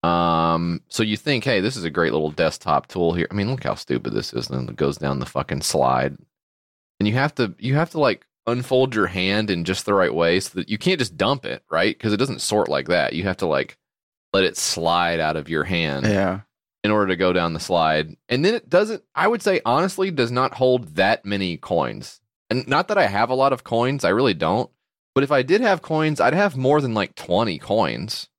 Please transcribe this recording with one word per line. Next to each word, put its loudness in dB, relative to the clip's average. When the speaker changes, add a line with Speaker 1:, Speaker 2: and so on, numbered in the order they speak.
Speaker 1:
Um, 2
so -2
you -2
think, -2
"Hey, 2
this -2
is -8
a -2
great 0
little 0
desktop -2
tool 0
here." -2
I -10
mean, -2
look -4
how -4
stupid -4
this -4
is. -6
And -4
then -6
it -12
goes -2
down -4
the -6
fucking -6
slide. 0
And 0
you 0
have 0
to, 0
you 0
have 0
to, -4
like, 0
unfold 0
your 2
hand 0
in 0
just -4
the 2
right 4
way 2
so -10
that -6
you -4
can't 0
just -4
dump 0
it, -10
right? 2
'Cause -2
it 0
doesn't -2
sort 0
like -2
that. 2
You -4
have -2
to, -4
like, -2
let 2
it 0
slide 0
out 0
of -8
your -2
hand -2
Speaker 2:
Yeah. 0
Speaker 1:
in 0
order 2
to 0
go 2
down 0
the -8
slide. 0
And 0
then 2
it -8
doesn't, 0
I 2
would -2
say, 0
honestly, 0
does 0
not -2
hold 2
that 2
many -4
coins. -4
And -4
not 0
that 0
I 4
have 0
a 0
lot 2
of -6
coins, -2
I 4
really 2
don't. 0
But 6
if 4
I 4
did 4
have 2
coins, 0
I'd 4
have 2
more 4
than, -2
like, -2
twenty 0
coins. -2